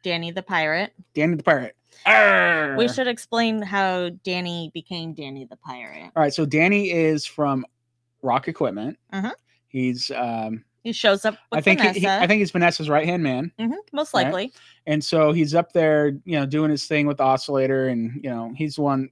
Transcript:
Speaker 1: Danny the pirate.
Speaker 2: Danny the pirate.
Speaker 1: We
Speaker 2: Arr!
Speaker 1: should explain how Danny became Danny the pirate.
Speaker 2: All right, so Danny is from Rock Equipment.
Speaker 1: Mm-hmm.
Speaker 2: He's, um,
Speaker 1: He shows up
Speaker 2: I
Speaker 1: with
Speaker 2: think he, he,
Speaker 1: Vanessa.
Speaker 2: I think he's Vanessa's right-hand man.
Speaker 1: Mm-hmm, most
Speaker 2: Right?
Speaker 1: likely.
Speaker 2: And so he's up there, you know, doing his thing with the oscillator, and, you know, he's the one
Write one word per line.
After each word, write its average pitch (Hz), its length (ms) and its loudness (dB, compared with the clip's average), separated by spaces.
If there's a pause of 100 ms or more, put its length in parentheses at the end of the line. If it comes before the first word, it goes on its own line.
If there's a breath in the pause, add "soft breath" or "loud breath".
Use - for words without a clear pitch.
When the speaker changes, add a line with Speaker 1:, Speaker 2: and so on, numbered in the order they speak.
Speaker 1:
Danny 170 260 -4
the 180 140 -8
pirate. 165 500 -2 (220)
Speaker 2:
Danny 160 220 2
the 143 60 -8
pirate. 135 320 2 (300 soft breath)
Speaker 1:
We 202 60 6
Speaker 2:
Arr! 180 760 4
Speaker 1:
should 247 200 -2
explain 226 560 -2
how 185 460 -2 (140)
Danny 175 520 -6
became 165 380 -10
Danny 139 320 -12
the 113 120 -20
pirate. 98 580 -16
Speaker 2:
All 160 60 2
right, 147 120 2
so 160 120 0
Danny 180 460 2
is 160 340 2
from 139 400 -2 (560)
Rock 127 260 0
Equipment. 117 500 -4 (140)
Speaker 1:
Mm-hmm. 196 180 -6 (380)
Speaker 2:
He's, 127 440 -4
um, 113 520 -6 (200)
Speaker 1:
He 226 100 -6
shows 202 320 2
up 220 100 -2 (160)
Speaker 2:
I - 60 -2
Speaker 1:
with 156 80 -2
Speaker 2:
think - 160 6
he, 208 60 4
he, 185 140 2
Speaker 1:
Vanessa. 196 220 2
Speaker 2:
I 175 40 4
think 208 120 4
he's 196 120 0
Vanessa's 170 380 2
right-hand 160 340 2
man. 135 360 -2
Speaker 1:
Mm-hmm, 226 140 -2 (180)
most 302 220 -4
Speaker 2:
Right? 185 120 2
Speaker 1:
likely. 185 280 -4 (340 soft breath)
Speaker 2:
And 151 160 0
so 156 280 4
he's 156 220 0
up 170 200 0
there, 151 340 4 (180)
you 165 140 -2
know, 139 80 0
doing 151 240 0
his 143 160 -4
thing 147 200 2
with 143 100 -2
the 139 60 0
oscillator, 131 680 2
and, 117 340 -4
you 135 80 -6
know, 117 240 -8
he's 151 220 -6
the 151 40 -4
one 135 300 0